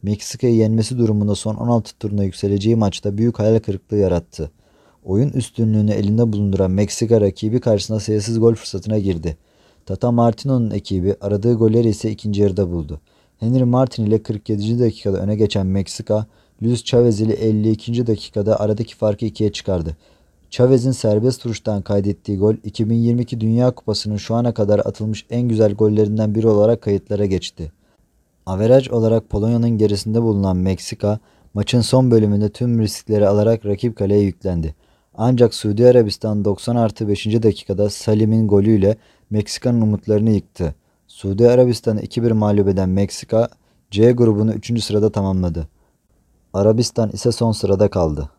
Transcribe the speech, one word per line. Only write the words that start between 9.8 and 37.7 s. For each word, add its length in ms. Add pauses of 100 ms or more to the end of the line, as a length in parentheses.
Tata 260
Martino'nun 600
ekibi 500
aradığı 320
golleri 360
ise 220
ikinci 300
yarıda 300
buldu. 300 (360)
Henry 260
Martin 420
ile 180
kırk 260
yedinci 300
dakikada 380
öne 180
geçen 320
Meksika, 580 (380)
Luis 200
Chavez 380
ile 120
elli 380
ikinci 360
dakikada 520
aradaki 360
farkı 300
ikiye 260
çıkardı. 460 (520)
Chavez'in 420
serbest 540
vuruştan 360
kaydettiği 560
gol, 260
iki 260
bin 60
yirmi 260
iki 200
Dünya 300
Kupası'nın 460
şu 180
ana 180
kadar 260
atılmış 500
en 120
güzel 320
gollerinden 640
biri 120
olarak 340
kayıtlara 440
geçti. 460 (720)
Averaj 440
olarak 400
Polonya'nın 480
gerisinde 440
bulunan 360
Meksika, 640 (340)
maçın 280
son 300
bölümünde 380
tüm 320
riskleri 460
alarak 380
rakip 320
kaleye 240
yüklendi. 540 (400)
Ancak 380
Suudi 340
Arabistan 580
doksan 300
artı 320
beşinci 360
dakikada 460